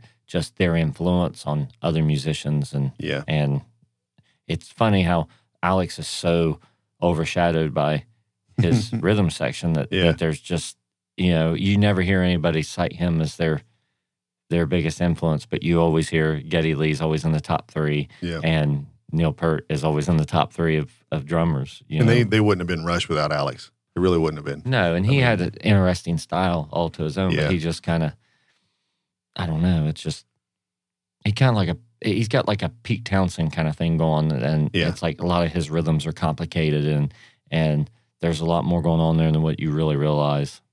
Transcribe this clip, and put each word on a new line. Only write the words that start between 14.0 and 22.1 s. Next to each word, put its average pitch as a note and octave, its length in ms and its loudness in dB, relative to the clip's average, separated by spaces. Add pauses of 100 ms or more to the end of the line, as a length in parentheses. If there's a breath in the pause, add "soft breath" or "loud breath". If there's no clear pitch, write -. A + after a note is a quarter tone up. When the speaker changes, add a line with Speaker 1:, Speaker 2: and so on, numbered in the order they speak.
Speaker 1:
their E2+ 160 2
biggest D#2+ 360 -2
influence, E2 440 0
but - 180 -6
you E2+ 180 2
always D#2+ 280 2
hear D#2 300 0
Geddy D#2+ 360 0
Lee's D2+ 260 0
always D#2 240 -2
in D#2+ 80 0
the D2+ 80 0
top - 300 -4
three, D2 360 -2 (140)
Speaker 2:
Yeah. E2+ 220 -6
Speaker 1:
and D2 420 0 (260)
Neil D#2+ 220 0
Peart D#2+ 360 -2
is D2 140 -2
always D2+ 260 0
in E2 80 4
the D2+ 80 2
top - 280 0
three D#2+ 240 0
of, C#2+ 140 -4 (200)
of D2 140 -6
drummers, E2 600 -2
you D#2 140 -4
Speaker 2:
And A#2 80 6
they, A#2+ 140 6